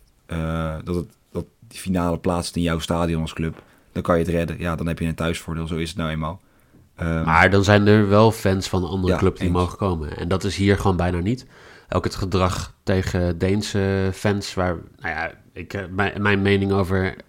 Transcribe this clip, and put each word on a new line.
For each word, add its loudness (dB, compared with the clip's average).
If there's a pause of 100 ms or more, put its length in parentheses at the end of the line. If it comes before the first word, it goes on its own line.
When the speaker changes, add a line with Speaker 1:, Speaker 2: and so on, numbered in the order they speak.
(260)
Speaker 1:
eh, -4
dat -6
het, -6 (160)
dat -8 (240)
die -18
finale 0
plaatst -4
in 0
jouw 0
stadion -2
als -6
club, -6 (300)
dan -6
kan 2
je 2
het -2
redden. -2
Ja, -4
dan -4
heb -2
je -2
een -2
thuisvoordeel. -4
Zo -6
is -4
het -10
nou -4
eenmaal. -6 (540)
Ehm, -2
Speaker 2:
Maar 6
dan 4
zijn 6
er 6
wel 6
fans 0
van 0
een -4
andere 0
Speaker 1:
Ja, 2
Speaker 2:
club 2
die -4
Speaker 1:
eens. 2
Speaker 2:
mogen 0
komen. -2
En -6
dat -2
is -2
hier 4
gewoon 2
bijna 0
niet. -2 (420)
Ook 0
het -4
gedrag 0
tegen 0
Deense 0
fans, -2
waar, 0 (220)
nou -6
ja, -6 (200)
ik, -14
eh, -6
mijn, -2
mijn 2
mening 4
over 0 (120)